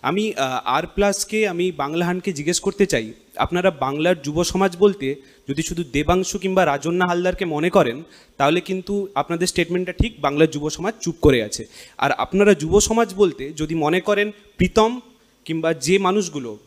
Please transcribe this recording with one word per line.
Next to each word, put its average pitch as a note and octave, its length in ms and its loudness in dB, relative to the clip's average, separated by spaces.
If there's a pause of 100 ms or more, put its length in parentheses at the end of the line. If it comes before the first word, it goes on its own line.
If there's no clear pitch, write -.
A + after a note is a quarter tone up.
আমি, F#3+ 320 -2
আহ, C3 320 -4
আর C#3 180 0 (120)
প্লাসকে, G3+ 520 0
আমি F3+ 240 -2
বাংলাহানকে E3+ 640 -2
জিজ্ঞেস D3 260 -2
করতে G3 260 2
চাই, A2+ 280 -2 (220)
আপনারা F3+ 360 0
বাংলার D3+ 500 0
যুব D3 220 -2
সমাজ F#3 340 0
বলতে F3+ 380 2 (340)
যদি C#3+ 140 -2
শুধু E3+ 200 -4
দেবাংশু D#3+ 540 0
কিংবা F#3 280 2
রাজন্যা E3 420 0
হালদারকে F3+ 380 -2
মনে D#3+ 240 -2
করেন, D3+ 340 2 (340)
তাহলে D#3 240 2
কিন্তু F#3+ 540 -6
আপনাদের E3+ 320 -2
স্টেটমেন্টটা F3+ 460 -2
ঠিক, - 280 -8
বাংলার D3 300 4
যুব D3 180 -6
সমাজ F3+ 320 -6
চুপ E3+ 200 -4
করে B2+ 220 6
আছে। G#2+ 240 -8 (300)
আর C#3+ 140 0
আপনারা G3+ 420 4
যুব E3 260 2
সমাজ A3 340 0
বলতে D#3+ 420 0
যদি D#3 200 -4
মনে D#3+ 240 2
করেন G#3 320 0 (260)
প্রীতম A3 420 2 (460)
কিংবা E3 280 -2
যে D3+ 240 2
মানুষগুলো E3+ 680 -2